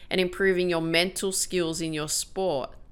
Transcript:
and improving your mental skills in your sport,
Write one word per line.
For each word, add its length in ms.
and 100
improving 480
your 140
mental 480
skills 500
in 100
your 160
sport, 600